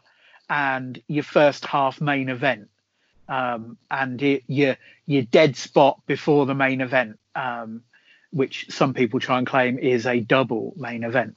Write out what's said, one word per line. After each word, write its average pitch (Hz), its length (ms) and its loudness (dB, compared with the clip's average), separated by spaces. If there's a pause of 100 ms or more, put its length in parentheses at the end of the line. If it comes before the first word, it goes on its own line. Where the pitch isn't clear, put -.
(500)
and 131 560 -2
your 147 160 -4
first 147 420 2
half 135 360 -2
main 139 280 -2
event, 123 400 -2 (600)
um, 120 480 -6 (140)
and 131 320 -4
it, 139 240 2
your, 135 300 0 (300)
your 139 160 2
dead 151 320 4
spot - 520 2
before 143 400 2
the 135 80 0
main 135 260 0
event, 123 380 -2 (160)
um, 117 480 -8 (480)
which - 400 -4
some 139 220 0
people 123 280 0
try 127 180 0
and 123 80 -2
claim 127 320 0
is 127 280 0
a 120 140 0
double 113 560 0
main 120 280 -10
event, 117 320 -2